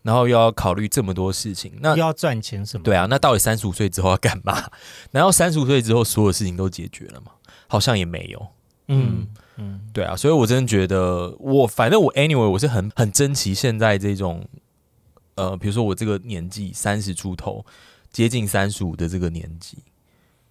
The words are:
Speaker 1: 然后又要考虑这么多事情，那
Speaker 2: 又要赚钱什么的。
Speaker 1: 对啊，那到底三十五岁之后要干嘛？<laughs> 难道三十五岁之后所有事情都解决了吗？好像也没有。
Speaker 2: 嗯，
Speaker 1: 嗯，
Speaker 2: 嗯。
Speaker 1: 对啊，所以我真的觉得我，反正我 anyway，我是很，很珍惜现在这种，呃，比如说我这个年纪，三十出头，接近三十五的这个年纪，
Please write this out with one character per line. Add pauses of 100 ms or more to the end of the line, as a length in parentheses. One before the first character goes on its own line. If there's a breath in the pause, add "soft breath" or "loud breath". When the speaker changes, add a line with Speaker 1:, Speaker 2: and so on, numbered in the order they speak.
Speaker 1:
然
后
又
要
考
虑
这
么
多
事
情，
那
Speaker 2:
又
要
赚
钱
什
么
的。
Speaker 1:
对
啊，
那
到
底
三
十
五
岁
之
后
要
干
嘛？ (180)
<laughs>
难
道
三
十
五
岁
之
后
所
有
事
情
都
解
决
了
吗？ (340 loud breath)
好
像
也
没
有。 (400)
Speaker 2:
嗯，
Speaker 1:
嗯， (280 soft breath)
Speaker 2:
嗯。 (120)
Speaker 1:
对
啊，
所
以
我
真
的
觉
得
我，
反
正
我
anyway，
我
是
很，
很
珍
惜
现
在
这
种， (880)
呃，
比
如
说
我
这
个
年
纪，
三
十
出
头， (460 soft breath)
接
近
三
十
五
的
这
个
年
纪， (720)